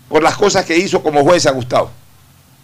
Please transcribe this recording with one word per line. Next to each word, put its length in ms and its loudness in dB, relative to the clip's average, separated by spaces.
por 160 0
las 140 0
cosas 280 0
que 120 -2
hizo 260 -2
como 200 0
jueza, 280 2
Gustavo. 400 -4